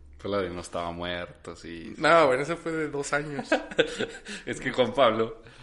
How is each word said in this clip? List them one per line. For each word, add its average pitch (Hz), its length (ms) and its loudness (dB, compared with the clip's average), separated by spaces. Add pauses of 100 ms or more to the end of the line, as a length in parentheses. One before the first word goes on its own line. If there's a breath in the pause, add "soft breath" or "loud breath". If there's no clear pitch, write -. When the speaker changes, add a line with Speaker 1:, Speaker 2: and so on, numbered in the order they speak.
(180)
Speaker 1:
Fue 101 120 -6
la 101 120 2
de 92 80 -2
No 90 100 -8
estaba 85 320 -6
muerto, 87 640 -8
sí. 82 420 -12
Speaker 2:
No, 156 300 6
bueno, 131 160 2
esa 160 140 -4
fue 165 160 -6
de 156 160 -2
dos 143 240 -4
años. 147 340 -4 (520)
Speaker 1:
<laughs> - 460 -10
Es 120 140 -6
que 123 140 -4
Juan 120 200 2
Pablo, 113 480 4 (220 soft breath)